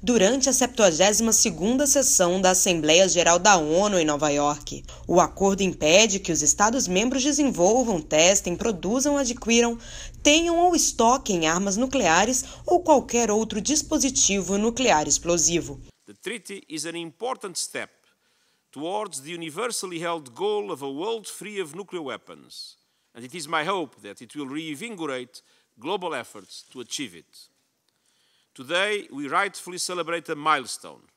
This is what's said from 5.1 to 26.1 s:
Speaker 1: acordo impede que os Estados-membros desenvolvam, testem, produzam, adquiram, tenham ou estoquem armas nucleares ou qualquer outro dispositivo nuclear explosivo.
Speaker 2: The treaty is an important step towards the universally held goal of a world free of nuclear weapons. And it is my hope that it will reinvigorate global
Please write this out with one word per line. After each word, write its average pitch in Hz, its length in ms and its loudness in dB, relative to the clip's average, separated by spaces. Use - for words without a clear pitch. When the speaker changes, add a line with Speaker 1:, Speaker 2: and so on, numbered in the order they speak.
Speaker 1:
acordo 196 420 0
impede 185 560 4
que - 100 -8
os 151 120 0
Estados-membros 226 840 2
desenvolvam, 226 760 2
testem, 175 560 2
produzam, 233 600 -2
adquiram, 233 640 0
tenham 330 380 4
ou 349 160 4
estoquem 226 720 2
armas 190 300 0
nucleares 233 680 2
ou 349 160 2
qualquer 240 500 2
outro 220 300 -2
dispositivo 208 960 0
nuclear 214 500 2
explosivo. 151 720 -2
Speaker 2:
The 101 160 -20
treaty 202 460 -12
is 151 180 -10
an 165 120 -8
important 190 600 -10
step - 360 -8
towards 170 480 -8
the 156 120 -14
universally 175 680 -8
held 165 320 -8
goal 202 380 -4
of 139 140 -10
a 139 60 -8
world 196 400 -8
free 208 320 -12
of 156 160 -12
nuclear 180 260 -12
weapons. 90 720 -14
And 120 120 -16
it 127 80 -18
is 156 140 -12
my 156 160 -2
hope 165 380 -6
that 101 200 -18
it 120 140 -20
will 147 120 -10
reinvigorate 151 960 -10
global 175 340 -6